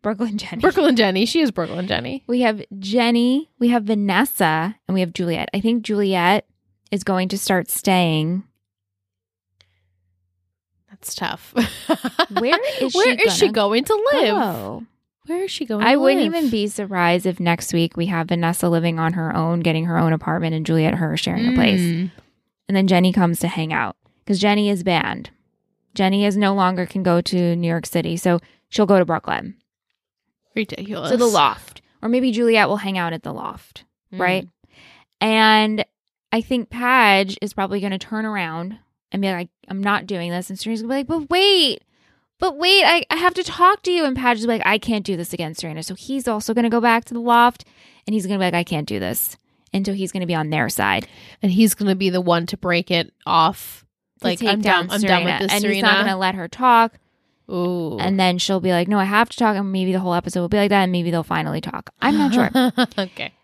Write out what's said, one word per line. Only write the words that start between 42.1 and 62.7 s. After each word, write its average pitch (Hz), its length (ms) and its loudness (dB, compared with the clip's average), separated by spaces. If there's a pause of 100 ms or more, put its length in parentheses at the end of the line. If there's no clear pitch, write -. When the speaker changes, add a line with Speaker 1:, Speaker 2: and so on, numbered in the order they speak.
Speaker 1:
but 339 200 -2
wait, 370 260 4
I, 330 260 4
I 311 60 0
have 359 180 2
to 359 100 -4
talk 370 380 2
to 359 100 0
you." 339 120 2
And 262 120 -2
Padge 247 200 0
is 220 100 -4
like, 226 200 0
"I 208 120 2
can't 214 260 -2
do 190 120 -4
this 170 160 -8
again, 160 220 -8
Serena." 160 280 -10
So 185 120 -12
he's 262 320 -6
also 220 280 -2
gonna 233 160 2
go 233 100 2
back 233 260 2
to 240 80 -12
the 233 60 -6
loft, 240 440 2 (420)
and 214 80 -2
he's 190 120 -2
gonna 196 120 -2
be 190 80 0
like, 180 80 0
"I 175 100 0
can't 151 240 -4
do 104 100 -4
this." - 380 -6 (360)
And 196 140 -2
so 202 80 -4
he's 190 180 -6
gonna 180 140 -4
be 170 80 -2
on 156 160 -2
their 147 180 0
side. 98 380 -2 (340)
Speaker 2:
And 196 120 2
he's 208 220 4
gonna 196 200 0
be 190 160 0
the 180 100 0
one 170 260 2
to 190 120 -8
break 175 320 -2
it 170 220 0 (120)
off. - 600 0 (360)
Speaker 1:
To - 80 -4
Speaker 2:
Like, 175 120 -2
Speaker 1:
take 226 100 0
Speaker 2:
"I'm 208 100 0
Speaker 1:
down 185 280 2
Speaker 2:
done. 196 80 -4
I'm 202 40 0
done 185 220 2
Speaker 1:
Serena. - 100 -2
Speaker 2:
with - 100 -4
this, 190 100 -2
Speaker 1:
And 208 100 0
Speaker 2:
Serena." 202 140 0
Speaker 1:
he's 196 60 -2
not 202 220 2
gonna 190 140 -2
let 185 160 -2
her 180 140 -8
talk. 233 460 2 (560)
Speaker 2:
Ooh. 175 480 -4
Speaker 1:
And 190 220 0
then 180 180 2
she'll 190 220 -2
be 185 100 0
like, 175 180 2
"No, 208 100 2
I 190 60 2
have 208 260 2
to - 60 -14
talk." 214 200 2
And 196 160 -4
maybe 185 200 0
the 185 80 0
whole 180 140 -2
episode 180 260 -2
will 175 80 -2
be 208 100 2
like 202 120 4
that. 196 140 4
And 185 80 0
maybe 175 180 0
they'll 165 120 0
finally 156 380 -4
talk. - 300 -12 (100)
I'm 294 180 2
not 277 160 2
sure. 247 180 2
Speaker 2:
<laughs> 247 460 0